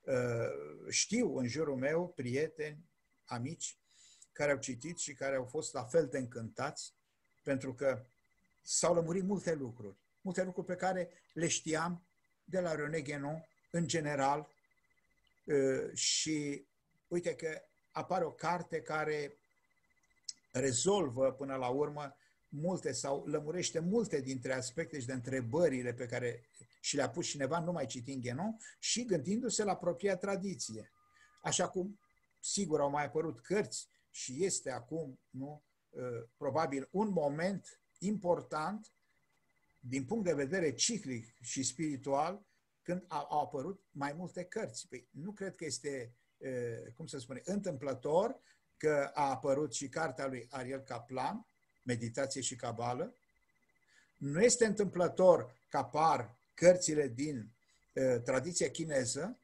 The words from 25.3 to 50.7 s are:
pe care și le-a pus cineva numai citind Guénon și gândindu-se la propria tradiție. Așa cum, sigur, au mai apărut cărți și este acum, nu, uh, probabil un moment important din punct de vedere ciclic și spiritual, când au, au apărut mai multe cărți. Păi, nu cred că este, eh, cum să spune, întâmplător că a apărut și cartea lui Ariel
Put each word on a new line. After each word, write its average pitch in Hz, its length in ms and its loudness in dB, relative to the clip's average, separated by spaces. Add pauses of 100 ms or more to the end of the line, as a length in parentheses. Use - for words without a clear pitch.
pe 123 120 -6
care 120 440 -4 (320)
și - 140 -2
le-a 254 140 2
pus - 180 -4
cineva 147 320 0
numai 165 260 -2
citind 127 360 -6
Guénon 143 360 -4 (220)
și - 260 0
gândindu-se 214 580 0
la 190 140 2
propria 180 400 0
tradiție. 185 720 -4 (500)
Așa 170 280 0
cum, 190 300 -4 (400)
sigur, 156 420 0
au 143 80 4
mai 147 160 0
apărut 156 340 -2
cărți - 480 -2 (220)
și 135 360 -4
este 143 260 -2
acum, 135 480 -6 (100)
nu, 143 340 -10 (260)
uh, 123 340 -6 (140)
probabil 139 540 0
un 208 180 2
moment 165 720 -2 (180)
important 175 960 -2 (840)
din 127 260 -4
punct 214 180 0
de 175 100 2
vedere 143 400 0
ciclic 131 680 -2
și 127 220 -4
spiritual, 147 840 -2 (440)
când 180 180 -2
au, 147 220 -4
au 156 100 2
apărut 147 520 -4
mai 143 260 -4
multe 180 260 -8
cărți. 175 440 -6
Păi, 127 240 -14
nu 160 200 -10
cred 196 240 -8
că 170 100 -10
este, 131 480 -6 (240)
eh, 120 580 -6
cum 160 100 -12
să 147 140 -8
spune, 123 260 -10
întâmplător 170 960 0 (380)
că 147 360 2
a 143 160 4
apărut 139 440 2
și 139 160 -4
cartea 147 380 -2
lui 127 220 -6
Ariel 135 300 -6